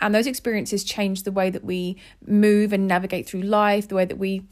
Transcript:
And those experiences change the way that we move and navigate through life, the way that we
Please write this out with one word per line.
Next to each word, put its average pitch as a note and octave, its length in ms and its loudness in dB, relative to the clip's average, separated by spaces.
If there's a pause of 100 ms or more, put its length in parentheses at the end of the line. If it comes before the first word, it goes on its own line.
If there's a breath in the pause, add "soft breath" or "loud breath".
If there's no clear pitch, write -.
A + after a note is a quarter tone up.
And G#3 120 0
those A3 120 4
experiences A3 580 -4
change G3 380 -4
the G3+ 100 -6
way F#3+ 200 0
that F#3+ 120 -10
we F#3 340 -4 (280 loud breath)
move G#3 480 4
and G3 140 0
navigate F3+ 400 -2
through F#3 160 -8
life, G#3 440 2
the G3+ 80 -6
way F#3 100 2
that F#3+ 120 -8
we F#3+ 340 -4